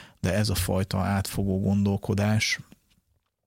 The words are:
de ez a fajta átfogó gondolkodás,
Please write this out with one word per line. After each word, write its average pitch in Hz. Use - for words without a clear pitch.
de 90
ez 104
a 92
fajta 95
átfogó 98
gondolkodás, 101